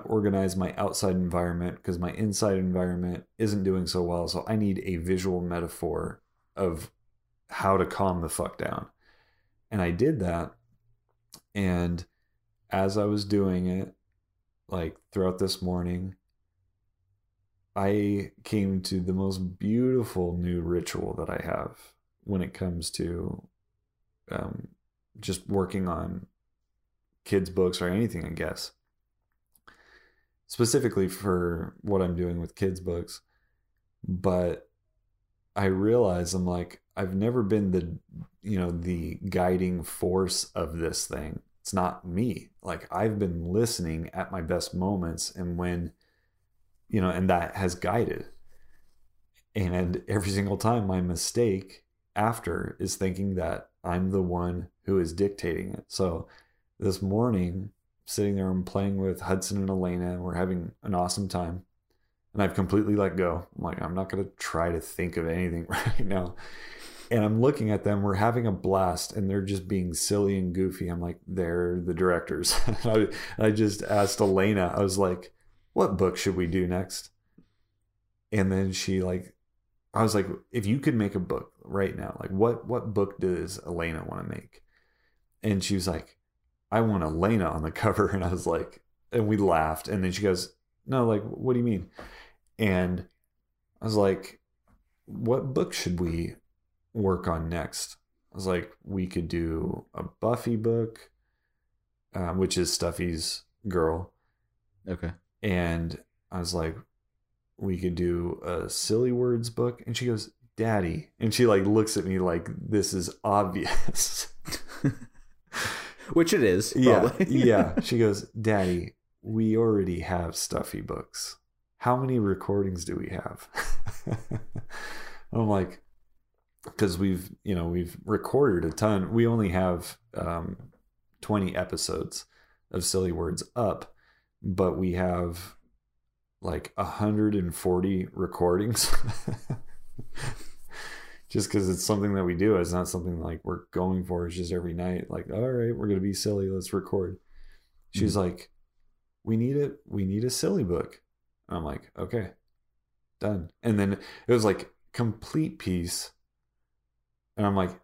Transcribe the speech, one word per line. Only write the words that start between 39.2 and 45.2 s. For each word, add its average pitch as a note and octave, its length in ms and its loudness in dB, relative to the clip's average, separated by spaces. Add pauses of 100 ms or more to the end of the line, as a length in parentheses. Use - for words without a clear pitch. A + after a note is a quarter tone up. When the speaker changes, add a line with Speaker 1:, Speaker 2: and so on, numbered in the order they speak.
Speaker 1:
guiding F2+ 540 2
force F#2 600 0 (100)
of E2+ 240 -4
this D#2+ 280 -2
thing. D2+ 340 -8 (200)
It's - 120 -10
not F#2 340 -2
me. F#2 440 -2 (120)
Like, E2 320 -8
I've G#2 240 2
been F2 340 -2
listening E2+ 600 0
at - 180 -6
my F#2 120 -6
best E2 320 -2
moments F2+ 600 -2